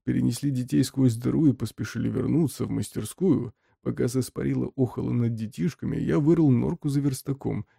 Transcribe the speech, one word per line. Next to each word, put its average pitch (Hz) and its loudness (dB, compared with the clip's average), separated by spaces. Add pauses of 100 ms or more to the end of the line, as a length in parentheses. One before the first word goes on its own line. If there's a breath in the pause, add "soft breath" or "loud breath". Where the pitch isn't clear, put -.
перенесли 127 0
детей 131 0
сквозь 127 2
дыру 143 2
и 127 6
поспешили 113 -4
вернуться 117 0
в - -4
мастерскую. 110 -2 (280)
Пока 123 -2
Саспарилла 127 -2
охала 123 -2
над 117 0
детишками, 120 -4
я 160 0
вырыл 160 4
норку 135 0
за 143 0
верстаком 131 -4 (140)